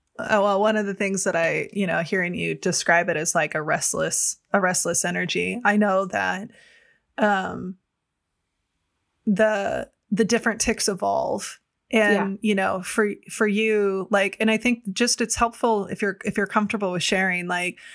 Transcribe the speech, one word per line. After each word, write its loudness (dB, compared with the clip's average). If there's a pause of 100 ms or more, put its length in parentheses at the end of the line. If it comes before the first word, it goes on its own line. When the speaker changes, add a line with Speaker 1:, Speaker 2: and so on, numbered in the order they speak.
(180)
Speaker 1:
oh, 2
well, 2
one 4
of 0
the -4
things -2
that 0
I, 0
you 0
know, 0
hearing -2
you -4
describe 2
it -2
as, -2
like, 0
a -2
restless, -2 (160)
a 4
restless 0
energy. -4
I 4
know 2
that, -4 (680)
um, -2 (1500)
the, 0 (220)
the 4
different 0
tics -2
evolve. -2 (320)
And, 4
Speaker 2:
Yeah. 0
Speaker 1:
you 2
know, 0
for, 0 (220)
for 0
you, 2
like, 2
and 4
I 2
think 0 (100)
just 0
it's -2
helpful 0
if -6
you're, -2
if -4
you're 0
comfortable -2
with -2
sharing, 0
like, -4 (160)